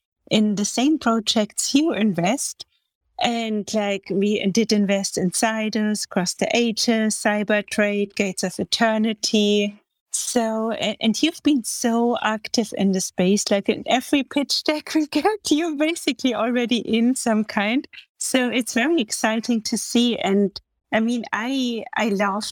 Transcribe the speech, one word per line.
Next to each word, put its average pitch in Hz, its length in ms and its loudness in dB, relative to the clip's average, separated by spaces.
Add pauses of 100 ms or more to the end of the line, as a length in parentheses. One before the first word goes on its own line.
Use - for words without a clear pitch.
(300)
in 214 260 2
the 196 80 0
same 277 340 2
projects 226 800 0
you 311 160 4
invest. 196 720 0 (580)
And, 226 520 -2
like, 202 340 -2
we 202 380 0
did 214 260 2
invest 196 420 0
in 175 140 0
Sidus, 214 800 -2
Cross 185 260 -2
the - 220 -2
Ages, 220 580 0
Cyber 208 520 0
Trade, 202 480 -2
Gates 196 260 -2
of 185 180 -4
Eternity. 208 1200 0 (300)
So, 220 600 -2
a-, 208 280 -4
and 220 220 2
you've 320 220 0
been 285 200 4
so 233 600 0
active 214 560 -2
in 196 140 4
the 185 80 0
space, 196 500 0
like, 202 180 0
in - 160 0
every 262 380 0
pitch - 400 -2
deck 302 320 -2
we 311 120 2
<laughs> - 40 -14
get, 403 400 0
you're 320 240 0
basically 285 580 -2
already 240 440 0
in 233 360 2
some 220 300 0
kind. 214 440 -2 (300)
So 254 320 0
it's 240 240 -2
very 294 260 2
exciting 226 640 -2
to - 140 -4
see. 233 400 2
And 196 420 0 (340)
I 214 60 4
mean, 233 320 0
I, 240 540 -4 (100)
I 220 140 0
love 202 420 -2